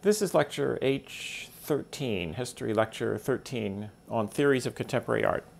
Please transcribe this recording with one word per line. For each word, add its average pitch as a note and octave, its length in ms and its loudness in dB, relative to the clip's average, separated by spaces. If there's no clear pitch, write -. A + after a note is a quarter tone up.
This G#3 180 4
is F#3 140 0
lecture C#3+ 440 2
H - 680 -2
thirteen, A2 760 -2
History A#2 380 -4
Lecture A2 460 2
thirteen, G#2+ 720 -4
on A2+ 200 0
theories C3+ 400 4
of A#2 80 -6
contemporary A#2 500 0
art. - 180 0